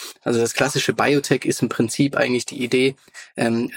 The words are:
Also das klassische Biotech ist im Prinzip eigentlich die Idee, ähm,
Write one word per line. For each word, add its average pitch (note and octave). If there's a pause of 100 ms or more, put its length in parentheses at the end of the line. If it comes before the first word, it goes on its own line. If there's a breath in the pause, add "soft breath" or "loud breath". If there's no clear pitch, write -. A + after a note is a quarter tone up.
(220 loud breath)
Also A#2+
das A#2
klassische B2+
Biotech C3+
ist -
im A#2+
Prinzip C#3
eigentlich B2
die C3
Idee, B2+ (400 loud breath)
ähm, A#2